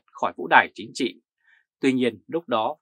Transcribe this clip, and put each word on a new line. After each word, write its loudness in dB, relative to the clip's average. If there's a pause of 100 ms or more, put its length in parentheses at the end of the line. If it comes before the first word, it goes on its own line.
khỏi -6
vũ -8
đài 6
chính -14
trị. -6 (580)
Tuy 2
nhiên, 0
lúc -6
đó -2